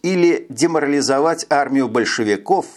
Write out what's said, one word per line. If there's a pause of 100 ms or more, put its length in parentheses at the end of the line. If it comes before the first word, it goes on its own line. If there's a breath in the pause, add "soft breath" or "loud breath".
или
деморализовать
армию
большевиков (100)